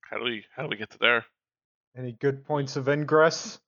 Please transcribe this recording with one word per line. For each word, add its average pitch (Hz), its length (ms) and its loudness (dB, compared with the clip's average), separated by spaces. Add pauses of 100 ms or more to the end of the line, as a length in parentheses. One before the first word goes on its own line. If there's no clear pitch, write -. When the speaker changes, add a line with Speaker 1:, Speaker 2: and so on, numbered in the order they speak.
Speaker 1:
How - 180 -12
do 113 60 -8
we, 117 200 -4 (100)
how 127 80 -10
do 120 60 -6
we 113 80 -4
get 104 140 -12
to - 80 -20
there? 117 280 2 (680)
Speaker 2:
Any 127 160 -8
good 139 340 -2
points 143 300 -2
of 135 120 -2
ingress? 156 800 2